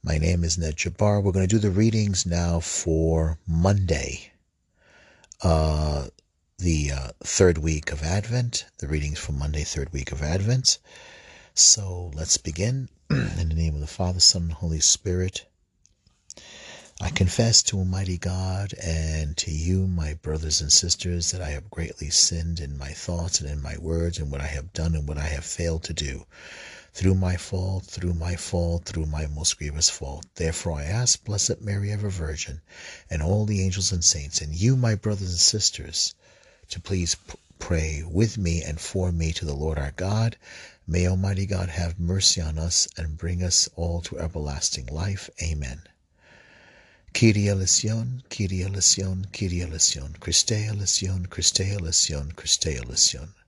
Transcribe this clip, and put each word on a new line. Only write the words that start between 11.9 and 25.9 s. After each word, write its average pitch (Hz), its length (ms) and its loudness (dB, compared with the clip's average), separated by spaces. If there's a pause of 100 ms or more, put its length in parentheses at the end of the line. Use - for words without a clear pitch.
let's 78 220 0
begin. 110 500 -2 (100)
<clears throat> - 120 -12
In 85 380 2
the 80 60 2
name 80 220 2
of 73 40 -4
the 76 60 -4
Father, 90 320 -2
Son, 90 240 6
and 82 120 -2
Holy 80 260 -2
Spirit. - 680 0 (1500)
I 90 120 -2
confess 113 540 4
to - 120 0
Almighty 92 400 0
God 92 560 -2 (100)
and 78 540 0
to - 140 -4
you, 90 360 2
my 80 280 0
brothers 78 480 -2
and 71 100 2
sisters, 85 580 2
that 92 120 -6
I 73 80 -6
have 73 180 -8
greatly 82 400 -6
sinned 82 500 2
in 71 200 -6
my 69 100 -8
thoughts 82 500 -4
and 71 120 -4
in 73 100 -4
my 71 160 -6
words, 82 420 -2
and 73 140 -4
what 69 80 -6
I 71 60 -6
have 71 260 -8
done 82 220 0
and 73 120 -2
what 73 120 -4
I 73 80 -2
have 73 180 -4
failed 82 400 -4
to - 80 -8